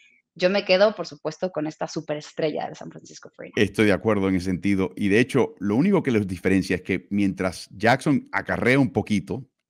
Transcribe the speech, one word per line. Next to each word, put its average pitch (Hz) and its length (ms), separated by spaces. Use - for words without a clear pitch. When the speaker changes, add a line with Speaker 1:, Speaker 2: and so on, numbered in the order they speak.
Speaker 1:
yo 180 140
me 202 140
quedo, 202 320
por 170 120
supuesto, 156 440
con 151 140
esta 160 220
superestrella 151 840
de 156 60
San - 160
Francisco - 440
forty-nine. - 260
Speaker 2:
Estoy 104 260
de 101 60
acuerdo 98 360
en 95 60
ese 90 100
sentido, 95 500
y 104 140
de 101 100
hecho, 127 400
lo 101 160
único 175 280
que 135 80
los 104 160
diferencia 92 500
es 87 60
que - 260
mientras 95 600
Jackson 123 600
acarrea 98 480
un 131 140
poquito, 104 540